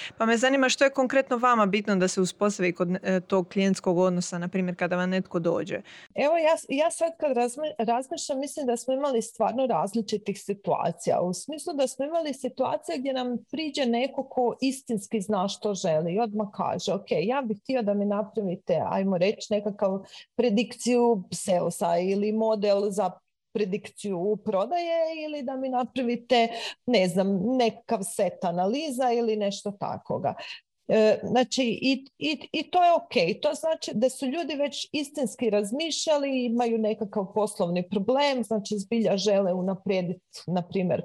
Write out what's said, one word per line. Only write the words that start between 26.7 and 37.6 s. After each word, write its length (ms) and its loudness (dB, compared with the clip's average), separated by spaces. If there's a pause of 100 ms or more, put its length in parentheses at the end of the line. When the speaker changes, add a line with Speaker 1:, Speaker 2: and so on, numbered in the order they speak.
Speaker 2:
ne 220 4
znam, 320 2 (180)
nekakav 460 0
set 400 -2
analiza 680 0
ili 240 0
nešto 360 -4
takoga." 600 -4 (540)
E, 360 6
znači, 400 0 (180)
i, 240 0 (120)
i, 220 -4 (120)
i 200 -2
to 120 4
je 100 6
ok. 480 0
To 120 0
znači 400 -4
da 160 2
su 160 -6
ljudi 300 -4
već 360 -4
istinski 580 -4
razmišljali, 960 0
imaju 320 0
nekakav 560 -2
poslovni 560 0